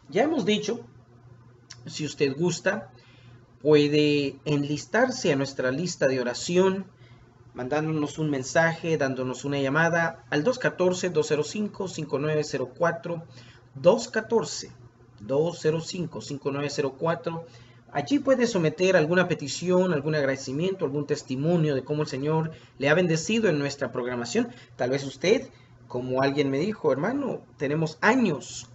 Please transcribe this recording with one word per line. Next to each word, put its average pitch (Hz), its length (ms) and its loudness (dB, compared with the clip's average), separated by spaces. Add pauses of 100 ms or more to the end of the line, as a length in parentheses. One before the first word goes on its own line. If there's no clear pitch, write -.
Ya 190 140 0
hemos 302 220 0
dicho, 214 380 -2 (1000)
si - 220 -8
usted 135 280 0
gusta, 180 560 -2 (680)
puede 147 840 4
enlistarse 151 840 0
a 143 40 4
nuestra 135 340 -2
lista 156 380 -2
de 131 120 2
oración, 180 680 0 (640)
mandándonos 147 640 -2
un 156 140 -2
mensaje, 160 680 0
dándonos 127 480 -4
una 139 140 -2
llamada 165 720 0
al 147 120 0
dos 247 140 0
catorce, 180 540 0
dos 151 160 2
cero 151 160 2
cinco, 202 440 -6
cinco 151 300 -6
nueve 151 260 0
cero 127 340 -4
cuatro, 165 460 -2 (520)
dos 175 340 4
catorce, 220 600 -2 (500)
dos 147 400 0
cero 160 180 2
cinco, 160 400 -8
cinco 139 320 -6
nueve 143 180 -4
cero 139 280 -2
cuatro. 165 480 -4 (460)
Allí - 280 0
puede 254 260 4
someter 185 500 2
alguna 175 320 4
petición, 175 640 0
algún 151 200 -2
agradecimiento, 151 720 -2
algún 143 220 -4
testimonio 151 680 0
de 131 100 -2
cómo 151 200 -2
el 151 40 -4
Señor 156 440 -2 (260)
le 131 100 0
ha 151 60 6
bendecido 180 560 2
en 156 80 2
nuestra 139 340 -4
programación. 123 580 -2 (260)
Tal 127 160 -2
vez 139 120 0
usted, 170 460 0 (380)
como 127 340 -2
alguien 139 300 2
me 135 80 0
dijo, 180 320 0
"Hermano, 214 500 -2 (160)
tenemos 156 440 -2
años, 196 720 0